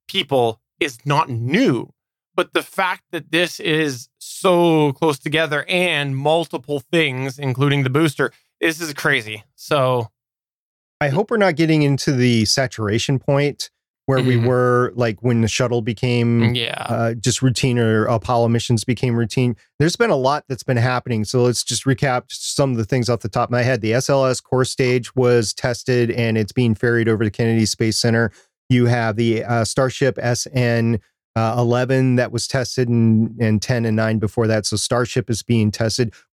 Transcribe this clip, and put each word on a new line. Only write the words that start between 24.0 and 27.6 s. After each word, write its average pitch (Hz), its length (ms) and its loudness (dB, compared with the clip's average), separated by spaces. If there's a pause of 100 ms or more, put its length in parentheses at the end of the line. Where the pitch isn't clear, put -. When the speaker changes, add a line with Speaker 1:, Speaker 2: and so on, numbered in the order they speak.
Speaker 2:
L 139 160 2
S 127 140 0
core 127 260 0
stage 127 480 0
was 123 400 2
tested 123 560 0
and 113 280 0
it's 110 160 -2
being 120 200 2
ferried 117 360 2
over 110 160 2
to 104 40 0
Kennedy 113 360 2